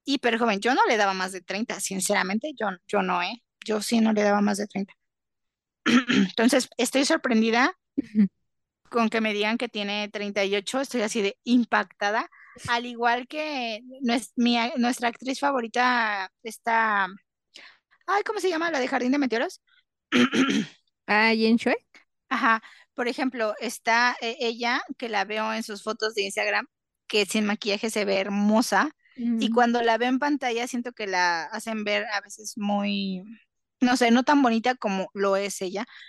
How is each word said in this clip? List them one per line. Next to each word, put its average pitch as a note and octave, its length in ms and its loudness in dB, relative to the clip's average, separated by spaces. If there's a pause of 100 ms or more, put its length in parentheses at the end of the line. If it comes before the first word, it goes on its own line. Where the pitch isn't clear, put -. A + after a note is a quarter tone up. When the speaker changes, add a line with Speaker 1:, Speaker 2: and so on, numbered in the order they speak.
Speaker 1:
hiper B3 340 0
joven. A3 220 0
Yo A#3 140 2
no G#4+ 120 4
le C4 100 4
daba G3+ 180 4
más F#3+ 180 -4
de F#3 100 -12
treinta, F#3+ 380 -6
sinceramente, G3 800 -2
yo, G#3+ 100 -4 (180)
yo G#3 160 0
no, F3+ 200 0
¿eh? G#3+ 200 -6 (220)
Yo G#3+ 180 -4
sí A#3 180 2
no A3 120 4
le G#3 100 2
daba G3+ 180 4
más G3+ 180 0
de G#3 100 -6
treinta. G3 260 -8 (880)
<clears throat> - 0 -
Entonces, A#3 920 2
estoy C4+ 280 0
sorprendida A#3+ 680 2 (240)
Speaker 2:
Ujú. G#3+ 320 2 (640)
Speaker 1:
con A#3 200 2
que A3+ 100 0
me A3 140 0
digan G#3+ 240 0
que A#3+ 100 -6
tiene G#3 420 -6
treinta G3+ 340 -2
y G3 120 0
ocho, G#3 240 -2
estoy B3 220 -4
así A3 200 -2
de G3 220 -2
impactada. A3+ 840 0 (360)
Al A#3+ 200 -2
igual A#3+ 420 0
que C4+ 520 -6 (220)
nues-, A#3+ 340 0
mi A#3+ 220 4
a-, A#3 180 0
nuestra A#3+ 320 0
actriz B3 320 -6
favorita, A#3+ 880 0 (120)
esta, A3 640 0 (1000)
ay, G4+ 180 0
¿cómo G#4+ 160 -6
se F#4 100 0
llama? E4 200 0
La D4 100 -2
de B3+ 80 -2
Jardín B3 240 0
de C#4+ 60 2
Meteoros. C4+ 420 -2 (520)
<clears throat> B3 640 2 (280)
Speaker 2:
Ah, G#3+ 280 4
Yen A3 240 4
Chue. B3+ 160 0 (540)
Speaker 1:
Ajá, A3+ 340 0 (320)
por A#3+ 140 -4
ejemplo, A#3 520 -4
está, A#3+ 600 0
eh, A#3 200 -6
ella, A#3+ 420 -2 (160)
que A#3+ 100 -8
la G#3 160 -2
veo G#3+ 300 -4
en A3 80 -6
sus G#3 200 -12
fotos A3 320 -4
de G#3 100 -2
Instagram, G#3 420 -2 (400)
que G#3 200 2
sin G#3+ 200 0
maquillaje G#3 440 -2
se G#3 140 -2
ve G3 160 0
hermosa, G#3 720 2 (480)
y G#3+ 100 0
Speaker 2:
Ujú. - 20 -2
Speaker 1:
cuando A#3+ 320 4
la A3+ 160 2
veo A#3+ 100 0
en C4 100 2
pantalla B3+ 480 -2
siento A#3+ 260 -6
que G#3+ 140 -10
la F3+ 380 0
hacen A3 400 -8
ver G#3 280 -2
a G3+ 80 -2
veces G#3 360 -14
muy, G3+ 680 -2 (580)
no B3 160 4
sé, A#3+ 140 4
no A#3+ 140 6
tan C#4+ 180 4
bonita A#3 320 2
como F#3+ 400 -4
lo G3 220 2
es G3 260 -4
ella. F#3+ 240 -6 (220)